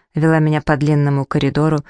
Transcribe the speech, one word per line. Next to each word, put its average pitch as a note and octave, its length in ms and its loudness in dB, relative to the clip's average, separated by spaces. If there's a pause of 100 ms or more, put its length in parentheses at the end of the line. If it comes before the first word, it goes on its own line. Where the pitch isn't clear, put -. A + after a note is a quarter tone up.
(140)
вела D#3+ 260 2
меня D3+ 220 0
по D3+ 160 -2
длинному C#3+ 480 0
коридору, D3 640 -2